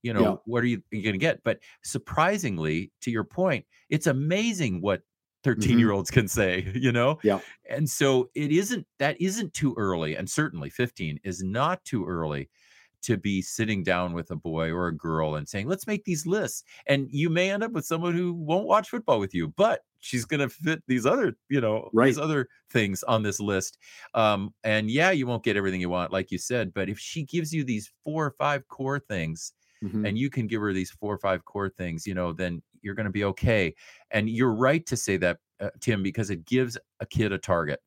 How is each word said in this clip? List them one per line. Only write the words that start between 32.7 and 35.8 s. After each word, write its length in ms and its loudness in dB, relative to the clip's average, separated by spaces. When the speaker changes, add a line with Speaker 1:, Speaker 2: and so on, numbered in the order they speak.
Speaker 1:
you're 140 -8
gonna 160 -4
be 140 -2
okay. 500 2
And 200 0
you're 240 2
right 320 4
to 100 -2
say 220 0
that, 200 2
uh, 80 -6